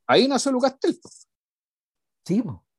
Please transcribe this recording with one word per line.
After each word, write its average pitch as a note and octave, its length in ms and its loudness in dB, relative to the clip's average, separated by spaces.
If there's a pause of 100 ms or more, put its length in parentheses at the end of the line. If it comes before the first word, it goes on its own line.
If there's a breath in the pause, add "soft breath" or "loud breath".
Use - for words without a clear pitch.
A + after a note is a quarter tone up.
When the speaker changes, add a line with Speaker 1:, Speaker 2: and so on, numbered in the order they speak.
Speaker 1:
ahí F3+ 200 4
nació C#4 240 -2
Lucas C4 280 -2
Tell, - 220 -4
po. - 80 -20 (1160)
Speaker 2:
Sí, G3+ 160 -2
po. C#3+ 240 -10 (140)